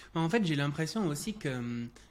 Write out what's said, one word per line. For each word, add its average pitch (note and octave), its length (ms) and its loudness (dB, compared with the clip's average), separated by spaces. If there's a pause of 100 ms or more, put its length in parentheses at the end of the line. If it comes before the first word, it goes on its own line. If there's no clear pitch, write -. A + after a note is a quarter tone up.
(160)
En E3 140 2
fait, A3 160 4
j'ai D#3+ 100 4
l'impression D#3 520 0
aussi D#3 280 -2
que, D#3 140 -4
hum, A#2+ 380 -2 (240)